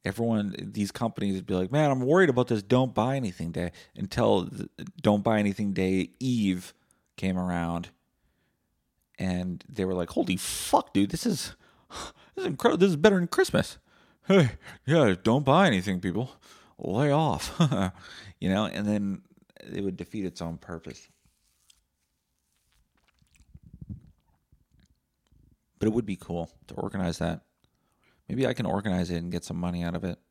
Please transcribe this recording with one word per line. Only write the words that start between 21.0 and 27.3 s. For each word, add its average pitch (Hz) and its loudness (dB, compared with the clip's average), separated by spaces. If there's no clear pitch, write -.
But 104 2
it 110 2
would 113 0
be 98 -6
cool 85 -8
to - -16
organize 90 -4
that. 82 -4